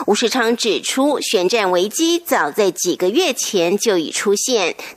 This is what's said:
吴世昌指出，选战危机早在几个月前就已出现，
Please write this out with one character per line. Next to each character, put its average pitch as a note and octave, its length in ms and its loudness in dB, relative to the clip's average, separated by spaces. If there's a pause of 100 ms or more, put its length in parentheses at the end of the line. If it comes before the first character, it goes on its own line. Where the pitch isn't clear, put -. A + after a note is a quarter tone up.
吴 G3+ 60 2
世 A3 140 2
昌 A#3 280 0
指 F#3+ 240 -2
出， C#4 400 0
选 F#3 280 0
战 G#3 220 0
危 F#3 180 2
机 E4 300 0
早 B3+ 320 0
在 G3+ 220 2
几 E3+ 240 -2
个 F3+ 140 0
月 D#4+ 220 2
前 F3+ 460 0
就 G3+ 180 2
已 D#3 140 -2
出 - 240 0
现， G3+ 400 0 (220)